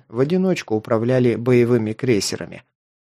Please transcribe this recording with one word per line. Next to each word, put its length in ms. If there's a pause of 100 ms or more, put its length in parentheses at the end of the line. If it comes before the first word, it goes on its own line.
в 120
одиночку 560
управляли 580
боевыми 600
крейсерами? 680 (480)